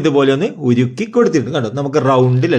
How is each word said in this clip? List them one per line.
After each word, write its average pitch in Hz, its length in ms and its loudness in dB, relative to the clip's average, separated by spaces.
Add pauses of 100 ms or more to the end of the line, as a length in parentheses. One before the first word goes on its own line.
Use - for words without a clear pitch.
ഇതുപോലെ 139 340 2
ഒന്ന് 165 120 -2 (200)
ഉരുക്കി 127 380 0 (100)
കൊടുത്തിട്ടുണ്ട്. 160 400 0
കണ്ടോ, 123 140 -2 (100)
നമുക്ക് 143 200 -2 (100)
റൗണ്ടിൽ 127 500 2